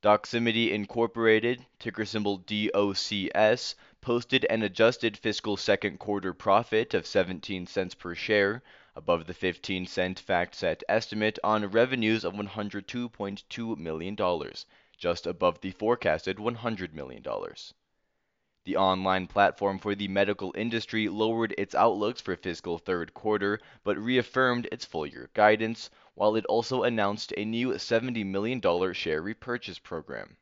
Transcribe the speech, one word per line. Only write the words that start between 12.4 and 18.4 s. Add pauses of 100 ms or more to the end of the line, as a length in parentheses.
hundred
two
point
two
million
dollars, (300)
just
above
the
forecasted
one
hundred
million
dollars. (920)